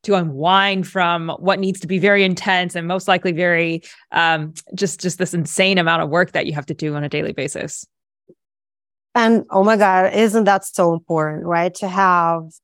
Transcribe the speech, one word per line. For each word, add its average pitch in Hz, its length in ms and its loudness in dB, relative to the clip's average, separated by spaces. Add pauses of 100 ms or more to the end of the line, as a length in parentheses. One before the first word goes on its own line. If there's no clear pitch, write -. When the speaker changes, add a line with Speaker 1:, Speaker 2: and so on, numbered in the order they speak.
Speaker 1:
to 202 100 0
unwind 185 720 0
from 170 400 -2 (100)
what 190 200 0
needs 190 220 -4
to 170 60 -10
be 185 120 -2
very 196 260 4
intense 180 500 0
and 170 140 -6
most 185 200 -4
likely 185 240 2
very, 165 500 0 (280)
um, 160 440 0 (200)
just, - 260 -6
just 180 180 -6
this 151 160 -4
insane 190 420 0
amount 165 260 2
of 156 60 -4
work 175 240 0
that 151 140 -4
you 156 80 -6
have 147 120 -8
to 151 80 -6
do 151 200 -4
on 147 100 -4
a 143 60 -6
daily - 240 -4
basis? - 520 -8 (1300)
Speaker 2:
And, 226 340 4
oh 196 160 2
my 220 140 4
God, 190 340 4
isn't 214 320 2
that 196 220 2
so 170 260 0
important, 156 540 -4
right? 170 300 0
To 196 120 -8
have 175 540 2 (220)